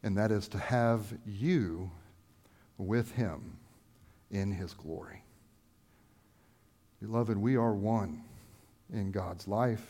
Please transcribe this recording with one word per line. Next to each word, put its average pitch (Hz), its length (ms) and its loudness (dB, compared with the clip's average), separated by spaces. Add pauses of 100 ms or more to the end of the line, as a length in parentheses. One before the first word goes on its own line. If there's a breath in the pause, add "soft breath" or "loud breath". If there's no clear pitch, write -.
and 101 160 0
that 107 140 4
is 104 160 0
to - 100 -6
have 117 560 2 (120)
you 98 680 0 (880 loud breath)
with 113 320 0
him 87 440 -4 (760 soft breath)
in 98 200 -2
his 90 220 -6
glory. - 480 -12 (1800 soft breath)
Beloved, 110 380 2
we 117 180 4
are 117 200 4
one 107 480 0 (680 loud breath)
in 98 200 -2
God's 92 360 -4
life 110 420 2